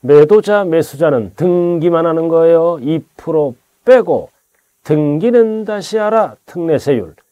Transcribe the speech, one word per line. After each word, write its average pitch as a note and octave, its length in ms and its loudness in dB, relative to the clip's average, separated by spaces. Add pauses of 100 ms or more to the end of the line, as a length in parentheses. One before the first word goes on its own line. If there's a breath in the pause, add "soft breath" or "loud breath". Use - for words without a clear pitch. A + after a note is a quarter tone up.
매도자, G3 600 4
매수자는 D3 720 -2
등기만 F3 720 -2
하는 E3 220 -2
거예요. E3 540 2
이 D3+ 180 -4 (160)
프로 D3+ 400 -4 (280)
빼고 G#3+ 460 2 (540)
등기는 A3 800 0
다시 G#3 320 -8
하라. G#3+ 400 -2 (100)
특례 E3 320 -4
세율. A2 380 -4 (160)